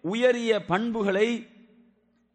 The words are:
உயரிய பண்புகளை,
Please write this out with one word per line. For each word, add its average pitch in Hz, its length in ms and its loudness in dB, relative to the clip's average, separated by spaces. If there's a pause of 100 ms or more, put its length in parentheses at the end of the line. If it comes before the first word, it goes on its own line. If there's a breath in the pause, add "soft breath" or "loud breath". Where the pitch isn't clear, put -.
உயரிய 226 640 0
பண்புகளை, 208 640 0 (1080)